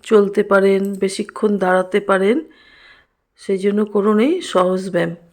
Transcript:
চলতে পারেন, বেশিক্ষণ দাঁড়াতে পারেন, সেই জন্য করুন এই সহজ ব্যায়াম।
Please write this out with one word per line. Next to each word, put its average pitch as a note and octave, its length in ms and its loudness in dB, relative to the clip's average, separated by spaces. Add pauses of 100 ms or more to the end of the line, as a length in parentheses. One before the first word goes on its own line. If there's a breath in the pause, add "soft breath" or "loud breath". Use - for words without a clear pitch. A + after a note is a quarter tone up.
(100)
চলতে G3+ 320 4 (100)
পারেন, G3 300 4 (200)
বেশিক্ষণ G#3 480 -4 (120)
দাঁড়াতে F#3 360 0 (100)
পারেন, G3 280 2 (1040 soft breath)
সেই G3 220 -4
জন্য G3+ 160 0 (140)
করুন G#3 320 2
এই D#4 60 0 (200)
সহজ F#3 320 0 (100)
ব্যায়াম। E3+ 200 -2 (180)